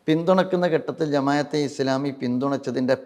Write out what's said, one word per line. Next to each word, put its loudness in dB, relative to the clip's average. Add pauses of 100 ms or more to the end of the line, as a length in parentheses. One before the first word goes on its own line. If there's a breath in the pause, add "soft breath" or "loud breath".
പിന്തുണക്കുന്ന 2
ഘട്ടത്തിൽ -2 (100)
ജമാഅത്തെ 0 (100)
ഇസ്ലാമി -2 (100)
പിന്തുണച്ചതിൻ്റെ 0 (120)